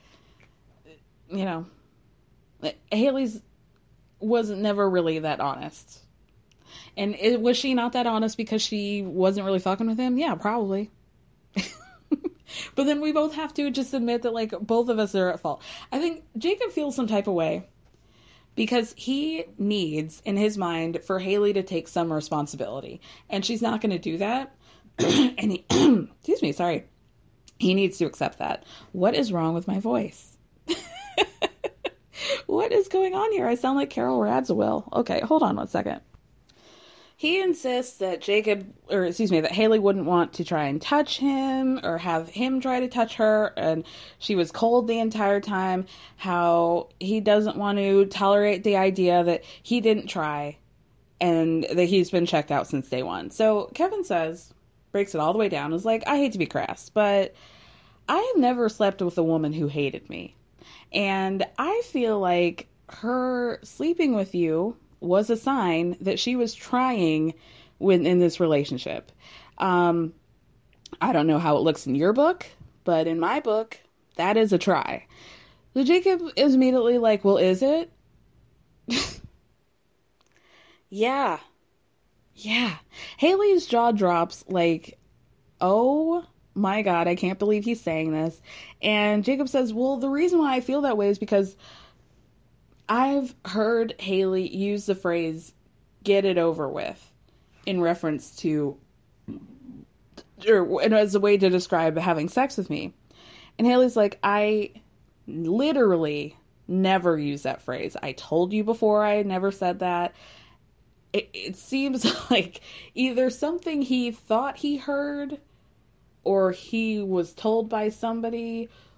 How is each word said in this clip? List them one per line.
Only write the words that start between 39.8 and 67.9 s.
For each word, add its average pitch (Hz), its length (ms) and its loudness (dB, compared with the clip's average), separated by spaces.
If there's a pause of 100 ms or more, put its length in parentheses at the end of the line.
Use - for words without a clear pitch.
want 175 260 2
to 175 100 -6
try 156 220 -2
and 143 160 -2
touch - 380 0
him 262 640 0
or 165 160 -4
have 165 300 -2
him 254 300 -2
try 254 200 -2
to 254 80 -2
touch 240 300 -2
her, 214 380 2
and 160 280 -2 (340)
she - 160 -4
was 170 180 2
cold 233 360 2
the 226 100 0
entire 214 420 0
time, 185 460 -2 (320)
how 170 720 2 (100)
he 208 200 -2
doesn't 214 380 2
want 202 200 -2
to 196 300 4
tolerate 202 560 2
the 202 140 2
idea 185 460 4
that 170 200 0 (180)
he 233 200 0
didn't 214 260 2
try 147 500 -6 (640)
and 165 520 2
that 175 140 4
he's 180 240 2
been 175 160 2
checked 156 240 0
out 143 160 -2
since 135 240 -6
day 127 140 -4
one. 85 260 -8
So 214 460 0
Kevin 381 280 -2
says, 170 480 -4 (400)
breaks 202 220 -2
it 156 80 -2
all 160 100 2
the 208 60 -2
way 214 100 2
down, 151 260 -4
is 190 120 -4
like, 226 220 0
"I 285 100 2
hate 277 140 2
to 202 80 -4
be 156 80 0
crass, - 420 -6
but 202 460 2 (760)
I 302 80 2
have 440 240 2
never 247 260 2
slept 202 320 0
with 175 200 -2
a 165 40 2
woman 156 300 0
who 156 140 -2
hated 143 420 -6
me. - 260 -14 (560)
And 196 540 -2 (140)
I 403 260 -2
feel 220 340 -2
like 175 480 0 (220)
her 247 720 -4
sleeping 311 540 -2
with 190 180 -2
you 170 420 0 (260)
was 202 300 2
a 226 40 2
sign 180 640 0
that 190 180 -2
she 247 160 -2
was 233 180 -2
trying 175 800 0 (460)
when 180 260 4